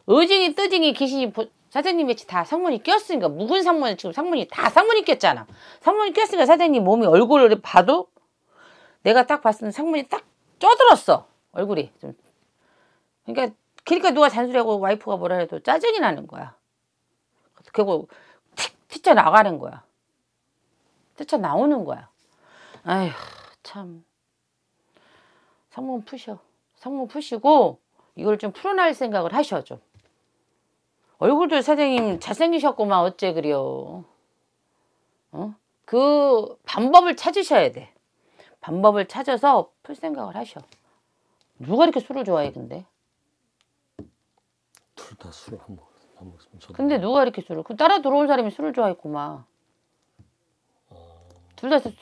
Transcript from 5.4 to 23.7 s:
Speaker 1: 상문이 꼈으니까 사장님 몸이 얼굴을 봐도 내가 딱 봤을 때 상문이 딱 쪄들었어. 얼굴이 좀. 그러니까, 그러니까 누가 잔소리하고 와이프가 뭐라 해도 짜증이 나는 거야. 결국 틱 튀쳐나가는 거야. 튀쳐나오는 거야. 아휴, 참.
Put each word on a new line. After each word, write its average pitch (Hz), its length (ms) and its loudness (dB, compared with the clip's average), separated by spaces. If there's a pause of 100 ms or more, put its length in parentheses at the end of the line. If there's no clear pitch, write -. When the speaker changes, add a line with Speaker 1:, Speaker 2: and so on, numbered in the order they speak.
Speaker 1:
상문이 403 340 0
꼈으니까 392 320 0
사장님 302 380 4
몸이 214 220 2
얼굴을 220 540 6
봐도 247 480 2 (920)
내가 247 240 4
딱 294 160 -2
봤을 220 260 -2
때 208 40 -6
상문이 302 360 -4
딱 - 160 -8 (360)
쪄들었어. 415 680 4 (260)
얼굴이 180 380 -6 (100)
좀. 143 140 -16 (1120)
그러니까, 233 280 -4 (300)
그러니까 359 280 2
누가 285 180 4
잔소리하고 233 480 -2
와이프가 202 380 -2
뭐라 175 200 -4
해도 170 240 -6
짜증이 415 380 0
나는 180 280 -2
거야. 139 300 -20 (1160)
결국 196 340 -2 (480)
틱 - 220 -10 (100)
튀쳐나가는 208 680 4
거야. - 260 -16 (1300)
튀쳐나오는 240 680 -2
거야. - 240 -12 (760)
아휴, 180 260 -2 (520)
참. 175 400 -18 (1700)